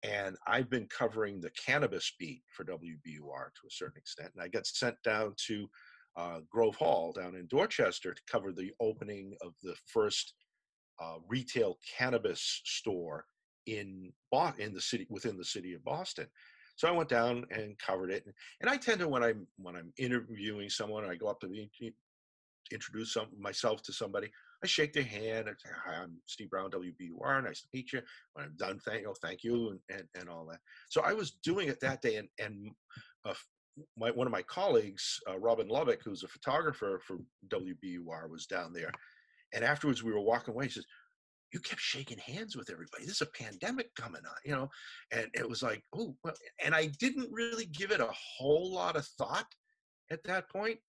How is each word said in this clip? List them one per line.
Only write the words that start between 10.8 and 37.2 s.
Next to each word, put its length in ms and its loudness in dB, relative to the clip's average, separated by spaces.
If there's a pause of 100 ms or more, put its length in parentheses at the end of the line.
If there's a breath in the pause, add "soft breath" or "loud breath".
uh, 140 -8 (120)
retail 500 2 (200)
cannabis 680 2
store 600 -2 (400)
in 480 -6 (180)
Bo-, 260 6
in 160 -4
the 80 -4
city, 280 0
within 280 -4
the 80 -8
city 280 -4
of 100 -10
Boston. 440 -4 (500 loud breath)
So 100 4
I 40 8
went 180 4
down 420 6
and 260 -6
covered 320 0
it. 160 0
And, 80 -16 (280 loud breath)
and 80 4
I 80 4
tend 240 2
to, 80 2
when 120 6
I'm, 240 4 (120)
when 180 -10
I'm 220 -12
interviewing 720 0
someone, 340 -2
I 120 -4
go 120 -2
up 140 0
to 60 -8
the, 220 -8 (1000)
introduce 420 -4
some, 140 2 (100)
myself 460 2
to 100 -10
somebody, 360 -2 (340 loud breath)
I 40 0
shake 260 4
their 100 4
hand, 440 -2
I 40 -4
say, 220 -12 (120)
"Hi, 180 -4
I'm 120 -10 (100)
Steve 240 -10
Brown, 220 0
W 260 -4
B 80 -10
U 160 -10
R, 200 4
nice 200 -4
to 120 -20
meet 200 -6
you." 80 0 (320 loud breath)
When 120 -8
I'm 120 -12
done, 280 -2
thank, 220 -2
oh, 140 -4
thank 220 -6
you, 260 2
and, 100 -8 (100)
and, 180 -8 (120)
and 100 -10
all 220 -10
that. 80 -14 (300 loud breath)
So 120 4
I 120 4
was 180 -2
doing 380 0
it 100 -2
that 220 0
day, 160 4
and, 100 -6 (120)
and, 300 -6 (560 loud breath)
uh, 80 -2 (640)
my, 140 2
one 160 2
of 60 0
my 80 0
colleagues, 800 2 (100)
uh, 100 -2
Robin 300 4
Lubbock, 340 4
who's 200 -6
a 40 -10
photographer 760 0
for 120 -6 (320)